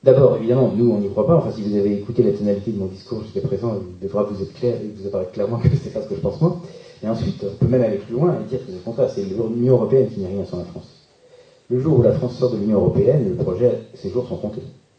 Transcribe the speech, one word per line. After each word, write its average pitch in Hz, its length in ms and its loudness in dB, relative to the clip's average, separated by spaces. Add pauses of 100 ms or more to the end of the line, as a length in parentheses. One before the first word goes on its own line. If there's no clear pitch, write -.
d'abord, 127 320 8
évidemment, 113 400 2
nous, 117 140 4
on 104 80 2
n'y 101 100 0
croit 107 180 0
pas. 165 100 6
Enfin, 110 140 2
si 104 120 -8
vous 104 140 -2
avez 101 220 2
écouté 120 240 0
la 104 100 4
tonalité 101 400 -2
de 101 60 -4
mon 95 80 -4
discours 104 360 -10
jusqu'à - 180 -8
présent, 107 400 -4
il 90 260 -14
devra 101 160 -2
vous 101 200 -4
être 92 120 -10
clair, 120 280 -2
il 107 100 -10
vous 95 160 -12
apparaître 95 240 -6
clairement 104 260 -2
<laughs> - 40 -6
que - 60 4 (140)
c'est - 80 -10
pas - 120 -6
ce - 60 -10
que 101 60 -6
je 98 60 -8
pense - 200 -4
moi. 175 200 0 (420)
Et 104 60 -6
ensuite, - 340 -4
on 98 140 -6
peut - 100 0
même 123 160 2
aller 104 160 0
plus 113 160 -10
loin 135 260 2
et 104 40 -8
dire - 160 -6
que - 60 -16
c'est 92 100 -12
le - 20 -12
contraire, - 320 -2
c'est 98 140 -6
l'Union 117 500 0
européenne 117 360 4
qui 98 100 -10
n'est 92 80 -6
rien 98 160 -4
sans - 140 -8
la 85 60 -8
France. - 440 -18 (600)
Le 127 120 0
jour 143 180 4
où 117 40 6
la 113 100 6
France - 260 -2
sort 123 140 2
de 107 60 -4
l'Union 101 200 2
européenne, 107 500 4
le 90 60 -2
projet, 101 460 0 (140)
ses - 160 -10
jours 120 180 -4
sont 175 100 -6
comptés. - 240 -8 (360)